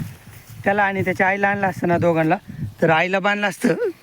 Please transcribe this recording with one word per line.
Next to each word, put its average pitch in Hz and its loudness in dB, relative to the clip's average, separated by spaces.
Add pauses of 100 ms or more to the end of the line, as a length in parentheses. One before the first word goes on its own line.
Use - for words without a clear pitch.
(640)
त्याला 202 2
आणि 196 0
त्याच्या 185 0
आईला 196 0
आणलं 196 0
असतं 180 -2
ना 170 2
दोघांना, 160 2 (460)
तर 160 4
आईला 180 2
बांधलं 202 0
असतं, - 0 (280)